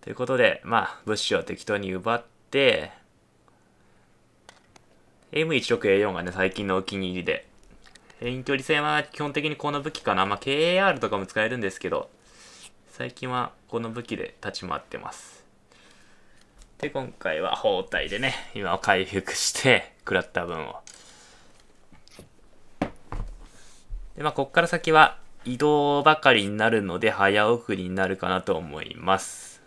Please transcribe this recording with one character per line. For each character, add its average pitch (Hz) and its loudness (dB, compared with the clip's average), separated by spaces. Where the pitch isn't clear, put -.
と - -14
い 117 -6
う - -10
こ 127 -4
と 131 2
で、 113 4
ま 107 2
あ、 - -8
物 107 -2
資 - 0
を 85 2
適 - -8
当 104 0
に 98 -4
奪 92 -2
っ - -4
て、 120 2
エ 156 0
ム 160 0
一 120 0
六 113 2
エ 98 6
ー - 6
四 101 2
が 87 -4
ね、 90 -6
最 95 0
近 101 -6
の 95 2
お 98 -2
気 98 -8
に 95 -4
入 90 -6
り 87 -6
で。 85 -4
遠 127 -6
距 139 -2
離 135 -2
戦 147 0
は 151 0
基 - -10
本 147 -4
的 151 -2
に 147 -6
こ 147 -4
の 143 -2
武 151 -6
器 - -12
か 107 0
な。 95 2
ま 101 0
あ、 - -10
ケ 160 2
ー 196 4
ア 196 6
ー 170 2
ル 131 -4
と 113 0
か 104 -2
も 98 -4
使 107 -2
え 110 0
る 127 -4
ん 120 -6
で 101 0
す - -14
け 90 -4
ど、 78 -2
最 123 -10
近 127 -10
は 123 -2
こ 117 -4
の 113 -6
武 117 -8
器 113 -6
で - -8
立 - -8
ち 92 -10
回 73 -4
っ - -8
て - -12
ま - -12
す。 - -20
で、 147 -6
今 131 -6
回 78 -2
は 92 0
包 101 0
帯 78 -4
で 98 -4
ね、 131 -2
今 95 -2
を - -2
回 92 2
復 95 -4
し - -2
て、 - 2
食 - -2
ら 90 4
っ - -6
た 87 -4
分 80 -6
を。 - -14
で、 143 -8
ま 151 2
あ、 - -8
こ 139 0
っ - -20
か 170 4
ら 170 4
先 165 0
は - 8
移 123 -4
動 143 4
ば 151 6
か 135 6
り 107 4
に 101 -4
な 107 4
る 113 2
の 90 -4
で、 104 2
早 101 4
送 120 0
り 95 -6
に 92 -6
な 95 2
る 92 -2
か 92 -4
な 92 0
と 92 -2
思 78 -8
い - -12
ま 95 2
す。 - -12